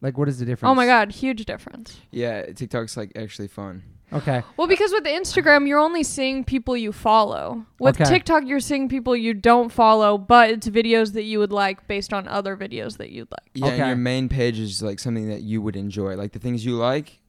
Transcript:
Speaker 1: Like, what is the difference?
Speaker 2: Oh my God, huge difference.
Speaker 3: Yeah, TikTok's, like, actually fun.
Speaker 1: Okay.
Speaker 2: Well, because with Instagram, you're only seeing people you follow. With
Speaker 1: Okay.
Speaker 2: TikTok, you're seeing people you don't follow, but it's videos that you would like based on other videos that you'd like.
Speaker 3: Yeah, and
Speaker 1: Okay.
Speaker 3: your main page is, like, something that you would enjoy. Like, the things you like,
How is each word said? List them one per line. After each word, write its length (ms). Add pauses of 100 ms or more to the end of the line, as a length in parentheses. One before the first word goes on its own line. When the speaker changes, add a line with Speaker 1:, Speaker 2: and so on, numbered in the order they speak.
Speaker 1:
Like, 160
what 100
is 120
the 60
difference? 260
Speaker 2:
Oh 20
my 140
God, 240
huge 340
difference. 520 (120)
Speaker 3:
Yeah, 420
TikTok's, 460
like, 180
actually 320
fun. 360 (300)
Speaker 1:
Okay. 300 (140)
Speaker 2:
Well, 100
because 240
with 140
Instagram, 600
you're 120
only 240
seeing 400
people 320
you 160
follow. 760 (140)
With 220
Speaker 1:
Okay. 80
Speaker 2:
TikTok, 360
you're 140
seeing 300
people 260
you 180
don't 380
follow, 460
but 320
it's 180
videos 460
that 100
you 160
would 140
like 340
based 260
on 140
other 300
videos 400
that 140
you'd 200
like. 220
Speaker 3:
Yeah, 140
and 140
Speaker 1:
Okay. 60
Speaker 3:
your 80
main 320
page 320
is, 240
like, 160
something 300
that 140
you 180
would 160
enjoy. 400
Like, 160
the 60
things 260
you 100
like, 540